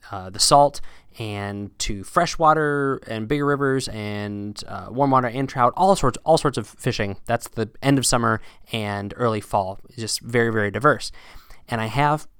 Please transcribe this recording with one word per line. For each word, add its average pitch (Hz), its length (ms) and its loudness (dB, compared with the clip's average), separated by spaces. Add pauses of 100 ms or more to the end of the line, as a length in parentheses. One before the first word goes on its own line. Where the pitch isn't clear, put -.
(120)
uh, 95 200 -10
the 101 80 -12
salt 143 420 6 (380)
and 101 580 -8
to 101 260 -6
freshwater 151 920 2 (100)
and 110 200 -6
bigger 143 180 0
rivers 135 420 0
and, 104 800 -8
uh, 98 220 -12
warm 135 220 2
water 127 160 4
and 127 200 -2
trout, 123 300 0
all 190 180 6
sorts, 127 300 0
all 156 140 6
sorts 139 180 0
of 110 100 -6
fishing. 104 500 -4 (100)
That's 117 220 -2
the 110 200 -4 (140)
end 139 160 4
of 120 60 -2
summer 117 360 2 (300)
and 101 440 -4
early 113 260 -2
fall. 98 380 -4 (100)
It's - 80 -20
just 113 240 -6
very, 117 300 2
very 104 200 0
diverse. 113 400 2 (560)
And 117 120 -4
I 110 60 -2
have 147 420 0 (120)